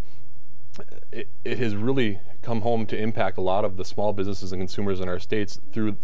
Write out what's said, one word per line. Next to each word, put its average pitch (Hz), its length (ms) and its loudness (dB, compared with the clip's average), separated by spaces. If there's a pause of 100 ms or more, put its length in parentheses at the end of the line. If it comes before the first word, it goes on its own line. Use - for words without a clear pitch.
(1120)
it, - 160 0 (160)
it 117 160 0
has 113 160 0
really 110 460 0 (200)
come 113 200 0
home 113 260 0
to 107 100 0
impact 104 400 0
a 92 60 0
lot 95 220 0
of 98 120 0
the 92 80 0
small 104 280 0
businesses 98 400 0
and 92 80 0
consumers 95 400 0
in 90 80 0
our 90 100 0
states 104 420 0 (120)
through, 107 320 0